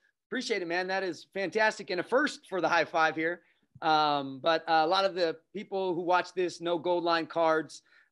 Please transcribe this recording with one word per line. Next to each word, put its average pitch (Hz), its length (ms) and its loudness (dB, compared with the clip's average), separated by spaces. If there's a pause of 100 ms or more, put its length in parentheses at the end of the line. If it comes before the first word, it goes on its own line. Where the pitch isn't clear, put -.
(300)
appreciate 226 340 -4
it, 170 40 -6
man. 180 220 -2
That 190 160 -2
is 170 280 -6
fantastic 208 580 -2
and 180 100 -2
a - 20 0
first - 460 0
for 190 120 -4
the 160 80 2
high 165 160 4
five 160 300 2
here. 165 280 -4 (380)
Um, 147 600 2
but, 165 280 0
uh, 160 160 4
a - 20 0
lot 190 180 2
of 170 100 0
the 165 220 0 (180)
people 190 400 -4
who 180 80 -4
watch 175 320 0
this 180 260 -4
know 170 180 -2
Gold 175 260 -2
Line 165 220 0
Cards, 160 560 0 (300)